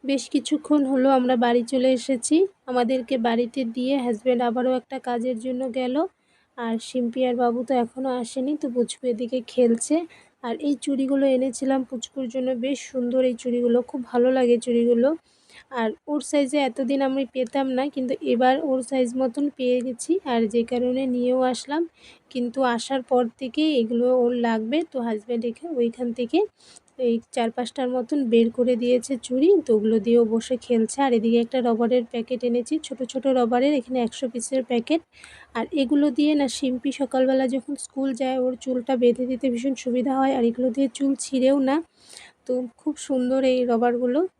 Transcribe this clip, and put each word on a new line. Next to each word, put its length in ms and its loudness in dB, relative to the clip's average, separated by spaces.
বেশ 260 -2
কিছুক্ষণ 560 0
হলো 240 2
আমরা 280 4
বাড়ি 260 2
চলে 300 0
এসেছি। 420 -2
আমাদেরকে 500 0
বাড়িতে 440 -2
দিয়ে 240 -2
হাজব্যান্ড 460 0
আবারও 300 0
একটা 260 -6
কাজের 400 -4
জন্য 220 -6
গেল। 220 -4
আর 220 -4
শিম্পি 460 -4
আর 100 0
বাবু 300 0
তো 80 -2
এখনও 360 -2
আসেনি, 380 -4
তো 120 -6
পুচকু 380 -4
এদিকে 400 -4
খেলছে। 480 2
আর 160 -6
এই 220 0
চুড়িগুলো 460 0
এনেছিলাম 560 0
পুচকুর 440 -8
জন্য, 220 -4
বেশ 240 -2
সুন্দর 380 -2
এই 120 2
চুড়িগুলো, 420 0
খুব 160 -8
ভালো 280 2
লাগে 260 4
চুড়িগুলো। 520 2
আর 180 -2
ওর 140 -2
সাইজে 380 0
এতদিন 420 0
আমি 300 0
পেতাম 400 -2
না, 180 0
কিন্তু 240 -4
এবার 380 4
ওর 200 0
সাইজ 320 0
মতন 340 -2
পেয়ে 320 0
গেছি, 300 -6
আর 220 2
যে 160 0
কারণে 440 0
নিয়েও 360 0
আসলাম। 380 -2
কিন্তু 380 -4
আসার 360 -2
পর 200 2
থেকে 260 -2
এগুলো 320 2
ওর 140 4
লাগবে, 360 0
তো 120 -8
হাজব্যান্ড 440 -4
এখানে, 300 -8
ওইখান 380 -2
থেকে 260 0
এই 160 2
চার 200 0
পাঁচটার 380 -4
মতন 300 -2
বের 220 6
করে 240 2
দিয়েছে 420 0
চুড়ি, 320 2
তো 100 -2
ওগুলো 260 4
দিয়ে 200 4
ও 60 6
বসে 320 -2
খেলছে। 440 0
আর 120 4
এদিকে 260 2
একটা 220 -2
রবারের 440 2
প্যাকেট 380 -6
এনেছি, 300 -2
ছোট 200 -12
ছোট 200 -6
রবারের, 360 2
এখানে 260 -2
একশো 300 -4
পিসের 340 -4
প্যাকেট। 380 0
আর 180 -4
এগুলো 380 2
দিয়ে 240 2
না 120 2
শিম্পি 440 -2
সকালবেলা 560 0
যখন 280 -4
স্কুল 380 -6
যায়, 260 -2
ওর 220 -2
চুলটা 340 -4
বেঁধে 300 2
দিতে 240 -4
ভীষণ 260 -2
সুবিধা 400 -2
হয়, 200 2
আর 80 0
এগুলো 260 0
দিয়ে 240 0
চুল 220 -2
ছিঁড়েও 440 0
না। 160 2
তো 100 -6
খুব 200 -4
সুন্দর 460 0
এই 220 2
রবারগুলো। 540 2